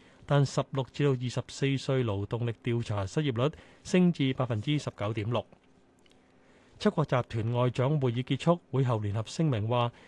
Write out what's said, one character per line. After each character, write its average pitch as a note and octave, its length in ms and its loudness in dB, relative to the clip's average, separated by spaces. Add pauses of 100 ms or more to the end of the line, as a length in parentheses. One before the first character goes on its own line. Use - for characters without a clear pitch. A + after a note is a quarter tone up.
(240)
但 C#3+ 200 4
十 - 160 0 (100)
六 C3+ 220 -4
至 C#3+ 120 0
到 C#3+ 60 4
二 B2+ 180 -2
十 A#2+ 200 -4
四 C#3 300 0
歲 C3 240 0
勞 G2+ 240 -2
動 A#2 200 -4
力 A#2 60 -2 (120)
調 A#2+ 180 0
查 G#2 240 -2
失 D#3 140 -2
業 C#3+ 120 0 (160)
率 D#3+ 60 -4 (300)
升 F3+ 280 6
至 C3+ 200 0
百 C3 120 -2
分 A#2 160 -2
之 D3+ 160 0
十 C3 200 -4
九 G#2 160 -2
點 A2 180 -4
六。 A2+ 140 -2 (1400)
七 - 80 2
國 E3+ 160 2
集 C#3 120 0 (120)
團 A2+ 240 -2
外 B2 180 2
長 C#3 300 0
會 C3 100 2
議 B2 140 -2
結 C3 180 -2
束， E3+ 180 2 (120)
會 C3+ 100 2
後 B2 160 0
聯 G#2 160 -2
合 A2+ 120 -2
聲 E3 200 -2
明 A2 220 0
話， A#2+ 240 0 (160)